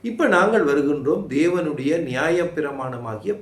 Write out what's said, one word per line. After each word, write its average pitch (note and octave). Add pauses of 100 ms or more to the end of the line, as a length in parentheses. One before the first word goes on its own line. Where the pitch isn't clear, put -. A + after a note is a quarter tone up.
இப்ப A#3+
நாங்கள் G3+
வருகின்றோம் C#3
தேவனுடைய D#3
நியாயப்பிரமாணமாகிய C#3+